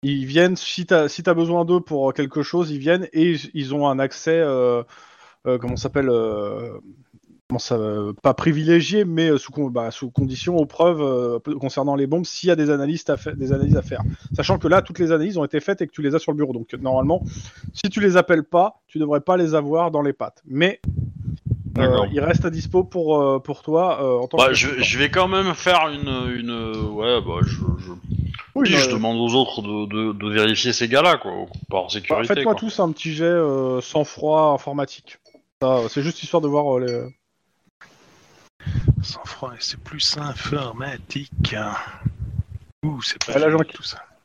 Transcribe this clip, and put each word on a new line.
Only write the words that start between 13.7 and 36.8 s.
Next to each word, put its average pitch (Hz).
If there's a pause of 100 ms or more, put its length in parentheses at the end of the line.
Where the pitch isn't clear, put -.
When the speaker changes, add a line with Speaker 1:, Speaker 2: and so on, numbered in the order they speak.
Speaker 1:
à 135
faire. 123 (340)
Sachant -
que 165
là, 180
toutes 180
les 165
analyses 165
ont 156
été 147
faites 196
et 165
que -
tu -
les 143
as 160
sur 151
le 147
bureau. 135
Donc, 117
normalement, 135 (520)
si -
tu 214
les 190
appelles 170
pas, 180
tu -
devrais 147
pas 185
les 160
avoir 160
dans 156
les 143
pattes. -
Mais, 165 (960)
euh, 123
Speaker 2:
D'accord. 127
Speaker 1:
ils 143
restent 160
à 170
dispo 180
pour, 156
euh, 139
pour -
toi, 160
euh, 127
en 127
tant -
Speaker 2:
Bah, 127
Speaker 1:
que 127
Speaker 2:
je, -
Speaker 1:
consultant. 131
Speaker 2:
je -
vais 139
quand 185
même 190
faire 170
une, 143 (300)
une... 113
Ouais, 110
bah, 87
je, 113 (220)
je, 92 (640)
Speaker 1:
Oui, 277
Speaker 2:
oui, -
Speaker 1:
mais 294
Speaker 2:
je 135
demande 113
aux 117
autres 123
de, 104
de, 107
de 104
vérifier 110
ces 120
gars-là, 151
quoi, 98 (360)
par 95
Speaker 1:
Bah, 90
Speaker 2:
sécurité, 113
Speaker 1:
faites-moi 220
Speaker 2:
quoi. 208
Speaker 1:
tous 220
un 175
petit 160
jet, 156
euh, 135
sang-froid 151
informatique. - (440)
Ça, 131
euh, 117
c'est 143
juste 160
histoire 165
de 151
voir, 143
euh, 127